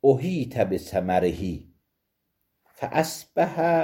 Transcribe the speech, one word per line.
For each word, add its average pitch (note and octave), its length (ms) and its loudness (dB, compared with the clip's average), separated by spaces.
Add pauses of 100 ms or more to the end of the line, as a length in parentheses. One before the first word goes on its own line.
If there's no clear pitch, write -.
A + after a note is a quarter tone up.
uhitə C3+ 640 2
bi F#2 100 -2
səmərihi, F2+ 760 -2 (1200)
fə - 120 -8 (100)
əsbəhə E3 720 -2 (100)